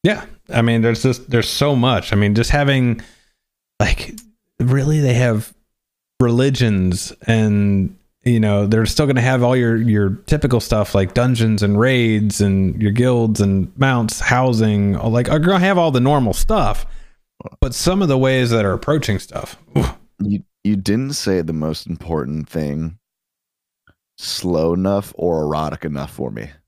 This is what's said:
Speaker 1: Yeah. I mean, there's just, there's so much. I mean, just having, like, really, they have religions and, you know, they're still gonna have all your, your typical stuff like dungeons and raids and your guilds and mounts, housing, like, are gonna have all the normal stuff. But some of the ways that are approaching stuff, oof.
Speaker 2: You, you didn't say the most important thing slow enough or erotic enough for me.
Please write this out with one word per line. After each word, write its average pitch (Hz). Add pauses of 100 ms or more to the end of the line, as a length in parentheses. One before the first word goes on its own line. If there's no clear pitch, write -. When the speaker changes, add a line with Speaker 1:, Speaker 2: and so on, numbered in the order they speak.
Speaker 1:
Yeah. - (240)
I 123
mean, 117
there's 113
just, 127
there's 117
so 143
much. 120
I 107
mean, 104
just 117
having, 131 (800)
like, - (460)
really, 139
they 131
have 117 (680)
religions 117 (120)
and, 101 (280)
you 120
know, 104
they're 110
still 151
gonna 127
have 127
all 123
your, 117
your 107 (160)
typical 135
stuff 107
like 98
dungeons 113
and 101
raids 113
and 98
your 104
guilds 117
and 98
mounts, 127
housing, 110
like, 117
are 151
gonna 180
have 185
all 165
the 127
normal 131
stuff. 139 (760)
But 131
some 185
of 175
the 131
ways 131
that 110
are 92
approaching 117
stuff, - (200)
oof. - (240)
Speaker 2:
You, 101 (200)
you 104
didn't 113
say 95
the 80
most 78
important 78
thing 80 (1200)
slow 85
enough 98
or 82
erotic 76
enough 71
for 62
me. 55 (160)